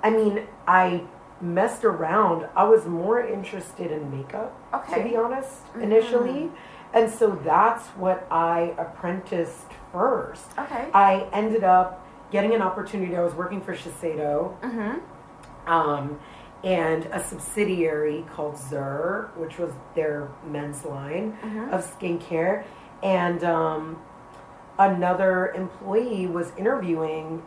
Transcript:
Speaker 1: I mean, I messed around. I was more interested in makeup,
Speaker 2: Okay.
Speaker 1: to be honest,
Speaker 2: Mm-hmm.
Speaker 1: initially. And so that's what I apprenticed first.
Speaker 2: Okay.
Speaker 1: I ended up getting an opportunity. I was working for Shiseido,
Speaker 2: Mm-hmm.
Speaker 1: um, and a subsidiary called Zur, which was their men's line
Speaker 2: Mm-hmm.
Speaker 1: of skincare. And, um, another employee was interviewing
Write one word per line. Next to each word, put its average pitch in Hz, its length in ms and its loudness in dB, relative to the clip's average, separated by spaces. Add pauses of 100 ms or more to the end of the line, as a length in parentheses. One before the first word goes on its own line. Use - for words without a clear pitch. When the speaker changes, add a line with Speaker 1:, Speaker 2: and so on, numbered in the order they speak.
Speaker 1:
I 214 80 6
mean, 214 360 2 (200)
I 180 360 4 (380)
messed 185 440 0
around. 165 720 2
I 190 80 6
was 220 220 8
more 180 340 0
interested 190 680 -6
in 151 260 -6
makeup, 208 420 -8 (160)
Speaker 2:
Okay. - 280 -2
Speaker 1:
to 233 60 -2
be 233 80 0
honest, 247 340 -2 (180)
Speaker 2:
Mm-hmm. 226 140 -8
Speaker 1:
initially. 240 680 4 (440)
And 226 160 6
so 220 200 2 (140)
that's 190 440 4
what 185 420 -2
I 170 480 2
apprenticed 175 880 -6 (260)
first. - 680 -2
Speaker 2:
Okay. 277 360 -6
Speaker 1:
I 196 380 8
ended 214 320 2
up 185 420 6 (240)
getting 208 240 2
an 220 80 2
opportunity. 185 540 -2
I 175 60 2
was 170 120 0
working 180 260 -4
for 180 140 -6
Shiseido, 160 880 -4
Speaker 2:
Mm-hmm. 226 360 -4 (720)
Speaker 1:
um, 147 480 0 (460)
and 165 480 0
a 185 100 -6
subsidiary 165 1000 -2 (100)
called 147 220 -6
Zur, 143 800 -6
which 160 220 -10
was 165 140 -4 (220)
their 147 360 -2 (140)
men's 147 400 -8
line 156 600 -6
Speaker 2:
Mm-hmm. 214 280 -6
Speaker 1:
of 180 120 -2
skincare. 170 800 -2 (380)
And, 175 420 2
um, 160 540 0 (800)
another 185 760 4
employee 196 720 -2
was 170 300 -4
interviewing 160 920 -2